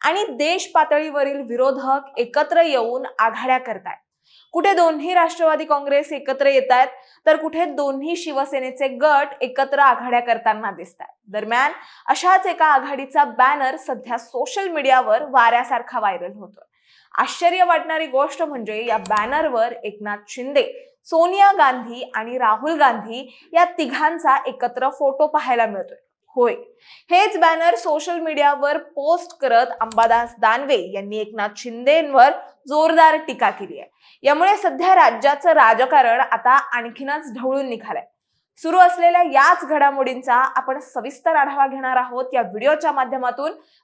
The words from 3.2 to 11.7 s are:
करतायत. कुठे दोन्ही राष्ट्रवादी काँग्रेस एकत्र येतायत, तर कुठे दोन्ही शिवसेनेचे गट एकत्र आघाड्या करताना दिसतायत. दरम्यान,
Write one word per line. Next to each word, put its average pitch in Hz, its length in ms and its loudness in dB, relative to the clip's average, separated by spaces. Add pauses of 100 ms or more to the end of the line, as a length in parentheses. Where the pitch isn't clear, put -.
करतायत. 196 400 -10 (540)
कुठे 392 220 2
दोन्ही 330 400 0
राष्ट्रवादी 330 520 2
काँग्रेस 285 460 -2
एकत्र 269 340 -4
येतायत, 262 420 4 (380)
तर 311 100 6
कुठे 320 300 -4
दोन्ही 285 500 -6
शिवसेनेचे 269 720 -6
गट 285 400 2 (140)
एकत्र 269 380 -2
आघाड्या 247 400 2
करताना 220 520 -2
दिसतायत. - 600 -20
दरम्यान, 233 400 -2 (340)